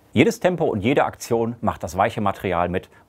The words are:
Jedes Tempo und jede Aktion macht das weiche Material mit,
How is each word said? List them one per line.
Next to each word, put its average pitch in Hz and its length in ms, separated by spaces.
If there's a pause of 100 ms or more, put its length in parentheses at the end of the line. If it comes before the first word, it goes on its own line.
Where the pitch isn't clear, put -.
(140)
Jedes 214 260
Tempo 175 240
und 110 160
jede 123 240
Aktion 117 560
macht 101 240
das 90 120
weiche 107 240
Material 90 480
mit, 90 220 (180)